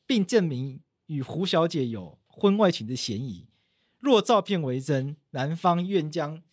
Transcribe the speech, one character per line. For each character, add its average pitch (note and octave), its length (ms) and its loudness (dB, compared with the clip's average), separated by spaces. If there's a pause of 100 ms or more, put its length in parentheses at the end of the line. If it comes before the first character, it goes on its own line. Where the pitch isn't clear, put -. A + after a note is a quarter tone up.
并 A3 180 2
证 G#3 220 2
明 C3+ 340 -6 (260)
与 C#3+ 160 -4
胡 D#3+ 240 -4
小 E3+ 200 2
姐 C#3+ 200 -2
有 G2 400 -10
婚 G3+ 320 2
外 G#3 120 6
情 A2 160 -4
的 B2 80 -6
嫌 - 240 -6
疑。 A#2 280 -10 (520)
若 B3+ 220 4
照 G#3+ 220 4
片 F#3+ 200 -2
为 B2+ 160 -2
真， C3+ 380 -2 (140)
男 C#3+ 260 -4
方 F3 300 2
愿 F3+ 240 0
将 D#3 320 -6 (100)